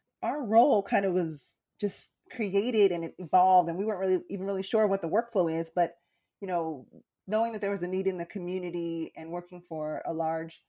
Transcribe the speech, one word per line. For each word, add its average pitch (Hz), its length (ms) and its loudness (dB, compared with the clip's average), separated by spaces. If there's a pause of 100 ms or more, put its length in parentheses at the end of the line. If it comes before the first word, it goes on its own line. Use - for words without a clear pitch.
(240)
our 269 200 -2
role 214 400 6
kind 202 220 0
of 185 80 2
was 165 420 -2 (240)
just - 320 -4 (200)
created 208 600 2
and 170 120 -2
it - 140 -8
evolved, 180 520 4
and 165 80 -4
we 202 80 -2
weren't 202 140 -2
really, 185 200 2 (100)
even 190 160 -6
really 196 180 -4
sure 214 240 2
what 190 140 0
the 165 80 -4
workflow 170 440 0
is, 165 220 -4
but, 175 160 2 (480)
you 196 80 -8
know, 160 400 -4 (400)
knowing 220 240 0
that 214 100 -6
there 202 100 -2
was 180 120 -4
a 180 40 -4
need 185 200 -2
in 185 100 -2
the 170 80 -6
community 175 920 -6
and 160 160 -12
working 175 360 -10
for 156 380 -6
a 165 80 -4
large 165 560 -4